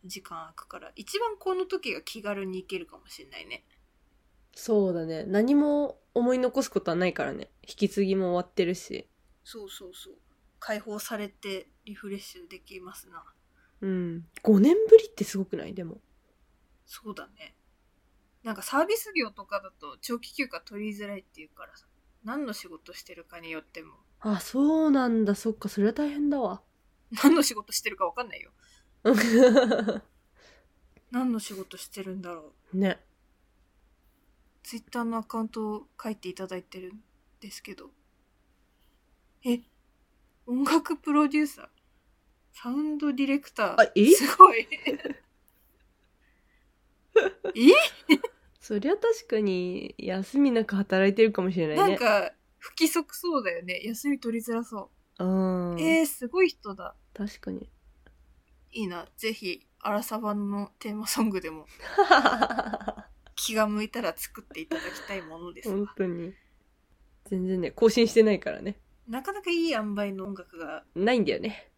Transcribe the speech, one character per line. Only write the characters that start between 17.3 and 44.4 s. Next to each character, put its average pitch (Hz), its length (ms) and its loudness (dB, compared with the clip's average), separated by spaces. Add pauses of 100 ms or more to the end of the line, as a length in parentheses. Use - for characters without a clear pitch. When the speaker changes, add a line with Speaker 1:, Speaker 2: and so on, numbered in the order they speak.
Speaker 1:
な 226 100 -6
ん - 20 -6
か 190 60 -12
サ 277 220 0
ー - 20 2
ビ 415 100 0
ス 440 180 -8
業 247 180 -2
と 208 120 -20
か 202 160 -6
だ 190 120 -18
と 143 300 -18
長 240 180 -8
期 - 140 -20
休 269 120 -4
暇 175 160 -14
取 208 320 -12
り 202 40 -14
づ 208 100 -12
ら 202 100 -12
い 190 40 -16
っ - 40 -20
て - 160 -20
い 156 40 -20
う 151 40 -20
か - 160 -20
ら - 100 -20
さ。 - 100 -20 (380)
何 277 220 -8
の 220 80 -8
仕 - 140 -14
事 175 260 -20
し - 100 -18
て 180 120 -20
る 170 80 -20
か 170 160 -20
に 165 120 -16
よ 160 80 -8
っ 156 40 -20
て - 180 -20
も。 156 120 -20 (260)
Speaker 2:
あ、 208 220 -4
そ 311 460 2
う 302 40 4
な 262 160 2
ん 226 160 2
だ。 202 120 2
そ 226 160 -4
っ - 20 -4
か、 208 160 -8
そ - 100 -8
れ 202 80 4
は 226 60 0
大 294 160 -2
変 294 200 -2
だ 285 120 0
わ。 196 200 -6 (640)
Speaker 1:
何 285 100 10
の 330 80 4
仕 - 120 0
事 - 180 -10
し - 80 -4
て 220 100 -6
る 196 60 -8
か 190 100 -2
わ 170 60 -2
か 247 140 -8
ん - 20 -16
な - 80 -16
い - 60 -16
よ。 - 100 -20 (540)
Speaker 2:
<laughs> 233 960 6 (1120)
Speaker 1:
何 247 200 -2
の 226 80 -2
仕 214 140 -12
事 190 240 -14
し - 100 -16
て - 160 -12
る 190 120 -8
ん 190 60 -10
だ 175 120 -10
ろ 156 200 -18 (200)
う。 185 40 -2
Speaker 2:
ね。 190 220 0 (1600)
Speaker 1:
Twitter 233 420 -8
の 226 140 -2
ア 226 40 -8
カ 226 160 -8
ウ 226 60 -2
ン - 20 -6
ト 220 220 -6
を 208 180 -8 (160)
書 226 60 -6
い 208 80 -8
て 185 100 -12
い 180 80 -8
た 190 120 -10
だ 190 100 -8
い 180 60 -10
て 185 180 -18
る 185 120 -16
ん 220 80 -20 (380)
で 208 100 -16
す - 140 -18
け 196 120 -14
ど。 - 160 -20 (1500)
え、 240 160 0 (840)
音 254 200 0
楽 320 320 2
プ 302 160 -4
ロ 294 160 4
デ 285 100 0
ュ 302 40 2
ー 294 40 -2
サ - 140 -14
ー？ - 80 -20 (840)
サ - 180 -12
ウ 247 60 -2
ン 302 220 -2
ド 294 160 0
デ 269 100 0
ィ 269 40 0
レ 277 120 2
ク - 140 -18
タ 202 240 0
ー？ 240 40 8
Speaker 2:
あ、 - 140 8
え？ 220 160 8
Speaker 1:
す 349 240 6
ご - 180 12